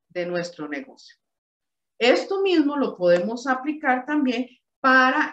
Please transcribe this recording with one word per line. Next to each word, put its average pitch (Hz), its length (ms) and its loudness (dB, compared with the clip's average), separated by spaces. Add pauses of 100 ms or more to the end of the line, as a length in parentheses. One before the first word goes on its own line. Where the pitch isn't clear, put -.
de 175 180 -6
nuestro 175 420 -6
negocio. - 480 -14 (840)
Esto 381 440 2
mismo 311 340 0
lo 240 220 -4
podemos 180 480 0
aplicar 262 580 -2
también 254 420 -2 (340)
para 262 520 4